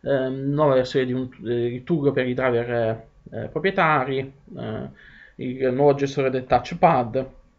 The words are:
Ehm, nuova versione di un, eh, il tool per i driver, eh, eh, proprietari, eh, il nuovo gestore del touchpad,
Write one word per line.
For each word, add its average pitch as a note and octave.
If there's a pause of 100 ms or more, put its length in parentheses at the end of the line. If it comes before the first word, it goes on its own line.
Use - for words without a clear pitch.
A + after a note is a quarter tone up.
Ehm, C3+
nuova D3
versione B2+
di B2+
un, B2+ (160)
eh, A#2+
il B2
tool C#3+
per B2+
i B2
driver, B2
eh, A2+ (260)
eh, A2
proprietari, D3+ (240)
eh, A#2+ (460)
il B2+
nuovo C#3+
gestore C#3
del C3
touchpad, C3 (300)